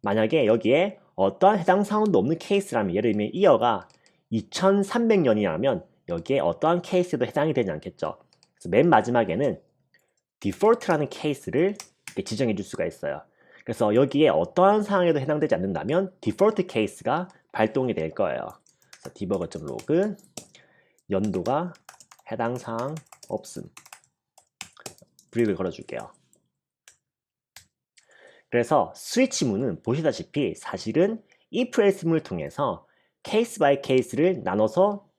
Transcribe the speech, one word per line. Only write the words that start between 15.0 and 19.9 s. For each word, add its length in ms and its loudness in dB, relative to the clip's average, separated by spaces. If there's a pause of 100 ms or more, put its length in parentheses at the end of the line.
해당되지 360 0
않는다면 680 -2
디폴트 460 0
케이스가 640 -4 (220)
발동이 440 0
될 160 -4
거예요. 360 -4 (440)
그래서 240 -18
디버거 320 -4
점 180 -12
로그 500 -2 (920)